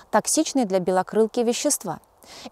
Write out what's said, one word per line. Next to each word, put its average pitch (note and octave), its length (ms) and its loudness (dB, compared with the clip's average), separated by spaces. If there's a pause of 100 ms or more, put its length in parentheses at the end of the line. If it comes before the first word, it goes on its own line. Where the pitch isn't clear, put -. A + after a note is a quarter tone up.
(100)
токсичные B3+ 560 2
для F#3+ 120 0
белокрылки F#3+ 600 0
вещества. G#3+ 600 -2 (520)